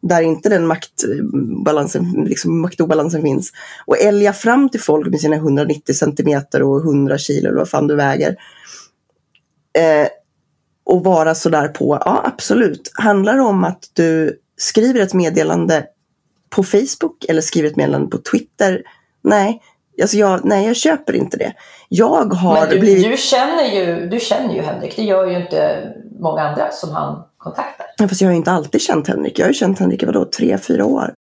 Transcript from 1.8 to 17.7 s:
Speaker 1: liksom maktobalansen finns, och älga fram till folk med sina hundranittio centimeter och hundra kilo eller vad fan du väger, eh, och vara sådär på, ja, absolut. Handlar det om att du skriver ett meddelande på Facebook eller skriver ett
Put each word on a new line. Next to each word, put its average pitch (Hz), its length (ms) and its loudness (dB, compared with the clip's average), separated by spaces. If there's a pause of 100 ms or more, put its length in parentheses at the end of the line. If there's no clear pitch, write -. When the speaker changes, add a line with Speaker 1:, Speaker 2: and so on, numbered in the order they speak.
Speaker 1:
liksom 165 340 -2
maktobalansen 160 600 -2
finns, 147 300 -2 (340)
och - 160 2
älga 202 320 4
fram 254 360 2
till 220 120 -6
folk 151 260 0
med 151 120 -2
sina 151 180 0
hundranittio 151 560 0
centimeter 143 720 0
och 139 180 0
hundra 143 360 0
kilo 143 300 -2
eller - 100 -2
vad 156 120 -2
fan 147 180 0
du 147 80 0
väger, 147 400 0 (1400)
eh, 156 300 4 (800)
och 180 180 2
vara 160 320 4
sådär 156 320 0
på, 147 380 -2
ja, 202 200 0
absolut. 214 680 -2
Handlar 214 420 2
det 269 60 4
om 202 220 2
att 180 200 -6 (100)
du 160 460 0 (180)
skriver 240 440 2
ett 190 120 -2
meddelande 165 720 0 (640)
på 196 140 0
Facebook 262 680 -2
eller 160 120 2
skriver 156 280 0
ett 151 60 -6